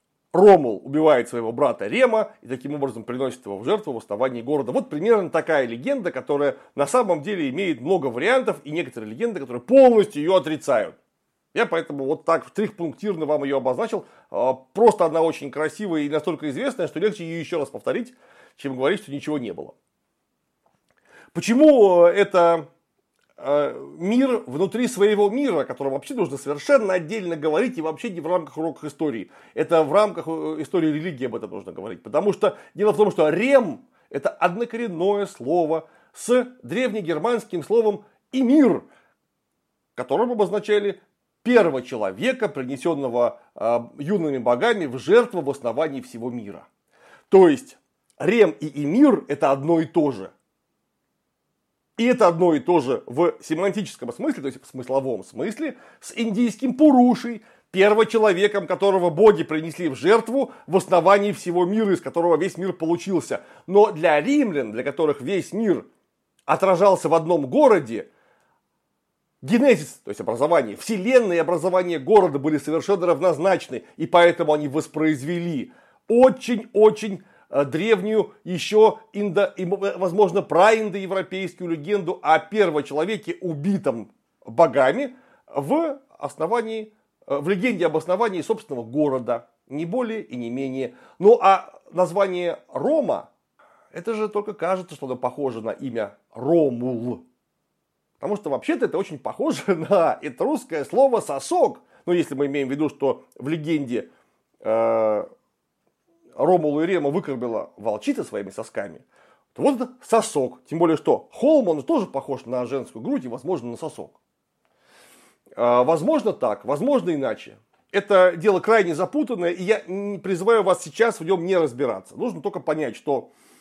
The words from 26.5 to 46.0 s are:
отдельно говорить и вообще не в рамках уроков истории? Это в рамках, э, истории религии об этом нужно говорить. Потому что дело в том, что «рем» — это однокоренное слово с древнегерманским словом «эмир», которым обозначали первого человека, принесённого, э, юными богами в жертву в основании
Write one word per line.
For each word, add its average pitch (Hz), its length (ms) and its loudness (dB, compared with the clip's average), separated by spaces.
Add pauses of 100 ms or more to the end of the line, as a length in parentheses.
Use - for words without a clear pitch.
отдельно 175 420 -6
говорить 160 420 -2
и 160 40 -6
вообще 160 280 -8
не 170 120 -10
в 151 60 -8
рамках 165 300 -4
уроков 165 280 -8
истории? 139 440 -6 (240)
Это 160 300 2
в 139 80 -4
рамках, 175 360 0
э, 156 320 -8
истории 165 280 -2
религии 151 380 -4
об 117 100 -6
этом 107 160 -10
нужно 98 220 -14
говорить. 90 300 -14
Потому 160 300 -2
что - 240 -2 (160)
дело 208 180 0
в - 60 -2
том, 202 140 4
что 151 180 2
«рем» — 208 560 2 (240)
это - 200 -4
однокоренное 202 960 -4
слово 160 640 -2 (240)
с 247 340 -2 (160)
древнегерманским 202 1000 -4
словом 214 420 0 (260)
«эмир», 254 520 4 (1120)
которым 190 360 -2
обозначали 208 720 -2 (420)
первого 175 380 4
человека, 127 640 -4
принесённого, 131 960 -2 (140)
э, 120 240 0 (200)
юными 156 380 -2
богами 151 480 0
в 127 120 -8
жертву 190 440 2
в 139 80 -4
основании 135 520 -4